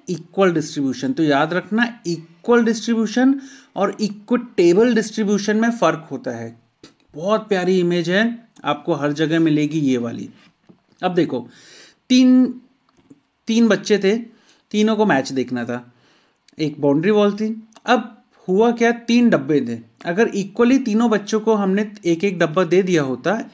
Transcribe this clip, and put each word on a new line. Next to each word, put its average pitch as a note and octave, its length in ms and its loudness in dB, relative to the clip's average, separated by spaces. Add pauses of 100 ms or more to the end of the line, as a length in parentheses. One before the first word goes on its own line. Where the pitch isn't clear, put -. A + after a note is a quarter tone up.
(100)
equal F3+ 420 0
distribution। C3+ 600 -4
तो D3 80 -2
याद D3+ 300 0
रखना, G#3+ 540 -4
इक्वल A#3 580 0
डिस्ट्रीब्यूशन A#3 760 0 (360)
और F#3+ 240 -2
इक्विटेबल G#3+ 920 2
डिस्ट्रीब्यूशन G#3 640 -2
में A3+ 140 0
फ़र्क D#3+ 400 -2
होता C3 200 -10
है। A#2 280 -12 (560)
बहुत G3+ 340 -2
प्यारी F#3 320 2
इमेज F3 300 0
है, A3+ 380 -2 (160)
आपको D3 300 -2
हर D3 180 -2
जगह D#3 280 0
मिलेगी D#3 400 0
ये C3 160 0
वाली। A#2 320 -8 (720)
अब F3+ 120 -2
देखो, C3+ 340 -2 (600)
तीन, B3+ 520 4 (880)
तीन A3+ 220 4
बच्चे G3+ 300 2
थे, G3+ 180 2 (540)
तीनों G#3+ 260 0
को G#3 100 2
मैच C3+ 260 0
देखना B2 320 -4
था, A#2+ 280 -10 (680)
एक D3 220 -6
बाउंड्री D3 300 2
वॉल G#3 220 2
थी। A3 300 -6 (240)
अब A3+ 360 -2 (260)
हुआ G#3 220 2
क्या, A#3 220 0
तीन A#3 380 2
डब्बे D3 300 2
थे, A#2+ 180 -6 (260)
अगर F3 240 0
इक्वली A#3+ 500 0
तीनों A3 320 0
बच्चों G#3+ 300 -2
को A3 140 0
हमने G3+ 380 -2 (120)
एक E3+ 200 0
एक F#3+ 140 -2
डब्बा E3+ 260 0
दे F3 180 2
दिया F3 200 0
होता, D3+ 520 -4